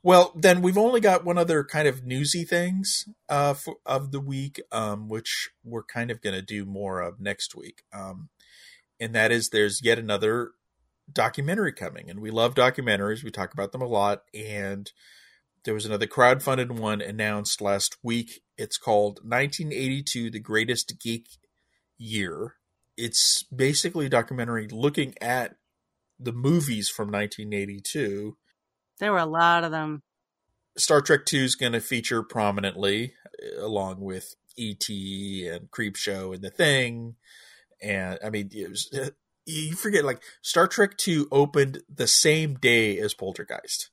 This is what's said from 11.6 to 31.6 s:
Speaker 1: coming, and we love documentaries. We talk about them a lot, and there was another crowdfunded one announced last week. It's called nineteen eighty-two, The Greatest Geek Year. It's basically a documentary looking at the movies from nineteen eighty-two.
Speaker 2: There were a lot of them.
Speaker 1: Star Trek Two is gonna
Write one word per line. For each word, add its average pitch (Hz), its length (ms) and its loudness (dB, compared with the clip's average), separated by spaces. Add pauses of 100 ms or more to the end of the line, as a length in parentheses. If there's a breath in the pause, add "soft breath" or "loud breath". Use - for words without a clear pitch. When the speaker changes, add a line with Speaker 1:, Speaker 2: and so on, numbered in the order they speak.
Speaker 1:
coming, 80 360 -12
and 98 120 -14
we 110 100 -8
love 117 220 2
documentaries. 120 680 2
We 110 80 -10
talk 95 200 -6
about 98 220 -6
them 131 80 -8
a 127 60 -4
lot, 101 360 2 (100)
and 101 560 -8 (760 soft breath)
there 110 80 -2
was 107 120 -4
another 107 220 -2
crowdfunded 127 640 2
one 107 300 -4
announced 104 600 -4
last 101 400 0
week. 117 400 -4 (160)
It's 107 200 -8
called 104 480 2
nineteen 143 480 -2
eighty-two, 131 560 -4
The 104 100 -10
Greatest 113 640 -2
Geek 117 260 -6 (680)
Year. 104 580 -6 (400)
It's - 480 0
basically 143 600 0
a - 40 -4
documentary 117 600 -2
looking 131 500 -2
at 120 360 -2 (640)
the 123 160 -6
movies 131 540 0
from 101 220 -6
nineteen 104 440 -4
eighty-two. 101 840 -6 (640)
Speaker 2:
There 208 140 0
were 185 60 4
a 165 60 2
lot 170 380 4
of 165 80 -4
them. 156 320 -6 (760)
Speaker 1:
Star 147 240 6
Trek 147 240 4
Two 147 120 0
is 131 180 2
gonna 117 240 -2